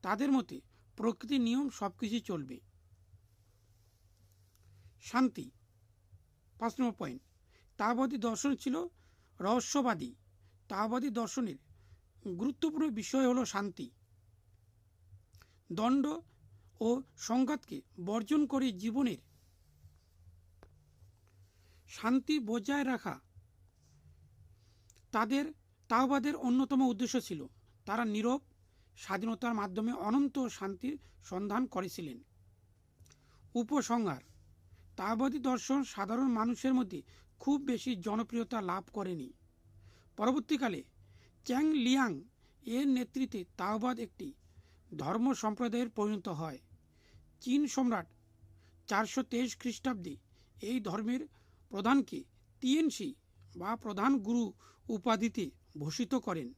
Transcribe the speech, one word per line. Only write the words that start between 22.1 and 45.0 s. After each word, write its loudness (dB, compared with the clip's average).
বজায় 0
রাখা -2
তাদের, 2
তাওবাদের 4
অন্যতম 4
উদ্দেশ্য 2
ছিল। -8
তারা 0
নীরব 2
স্বাধীনতার -2
মাধ্যমে -2
অনন্ত 2
শান্তির -6
সন্ধান -2
করেছিলেন। -6
উপসংহার, 0
তাওবাদী 0
দর্শন 0
সাধারণ -2
মানুষের 2
মধ্যে 0
খুব 2
বেশি -2
জনপ্রিয়তা -2
লাভ -2
করেনি। -6
পরবর্তীকালে 0
চ্যাং 2
লিয়াং 2
এর 0
নেতৃত্বে 0
তাওবাদ 0
একটি -10
ধর্ম 2